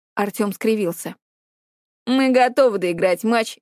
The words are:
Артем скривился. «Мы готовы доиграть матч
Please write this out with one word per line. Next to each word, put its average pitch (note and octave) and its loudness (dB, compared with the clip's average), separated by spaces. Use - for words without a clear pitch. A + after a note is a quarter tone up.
Артем G3+ -4
скривился. G3 -4
«Мы C4 2
готовы B3 4
доиграть F3 0
матч A3+ 0